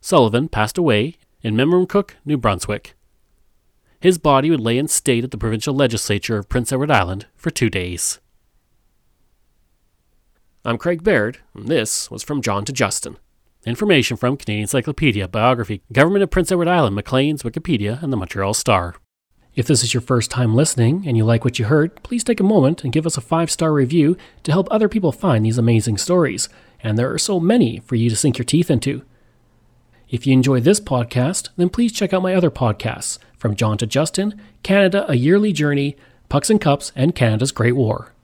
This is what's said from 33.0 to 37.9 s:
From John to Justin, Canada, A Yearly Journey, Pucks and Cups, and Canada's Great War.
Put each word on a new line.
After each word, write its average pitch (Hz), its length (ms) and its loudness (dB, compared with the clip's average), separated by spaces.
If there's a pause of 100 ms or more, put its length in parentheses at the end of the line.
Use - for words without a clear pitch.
From 107 200 -2
John 107 220 0
to 117 80 -2
Justin, 190 540 -2 (220)
Canada, 196 460 2
A 143 80 0
Yearly 190 360 4
Journey, 143 440 0 (320)
Pucks 143 220 0
and 214 100 4
Cups, 143 340 0
and 143 220 0
Canada's 117 340 2
Great 120 240 2
War. 120 380 -2 (120)